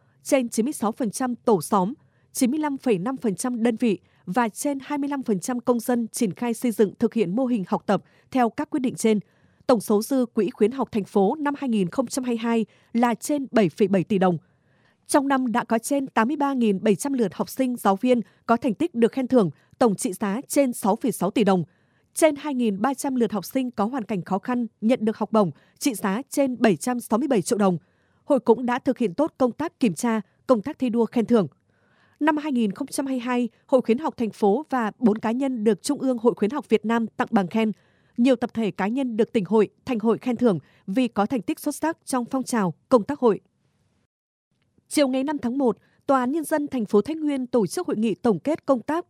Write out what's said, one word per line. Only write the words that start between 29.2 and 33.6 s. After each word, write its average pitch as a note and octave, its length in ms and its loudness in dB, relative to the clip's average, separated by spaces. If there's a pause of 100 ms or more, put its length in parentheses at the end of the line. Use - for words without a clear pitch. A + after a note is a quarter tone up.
công B3 140 2
tác - 280 -8
kiểm G#3+ 140 2
tra, A3 280 -2 (260)
công A#3+ 140 4
tác D4 180 -10
thi B3+ 100 -2
đua, A3+ 160 0
khen A3 200 -2
thưởng. G#3+ 220 2 (720)
Năm D4+ 180 2
hai D4 140 -4
nghìn A#3 200 0
không C4+ 160 -8
trăm - 180 -6
hai C4 100 -4
mươi B3+ 40 -4
hai, B3 300 -2 (160)